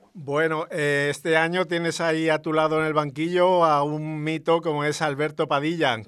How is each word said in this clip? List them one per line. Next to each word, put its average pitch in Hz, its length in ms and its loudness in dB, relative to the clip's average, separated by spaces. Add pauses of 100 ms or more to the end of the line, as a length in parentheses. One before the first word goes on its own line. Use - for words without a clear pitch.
(140)
Bueno, 156 560 -2
eh, 143 400 0
este 160 260 0
año 170 280 2
tienes 170 360 -2
ahí 160 280 0
a 156 140 2
tu 160 100 -4
lado 156 280 2
en 156 60 0
el 156 60 -2
banquillo 165 720 2
a 147 180 4
un 151 400 -4
mito 160 380 0
como 151 240 -2
es 151 180 -2
Alberto 151 460 -2
Padilla. 147 480 0 (120)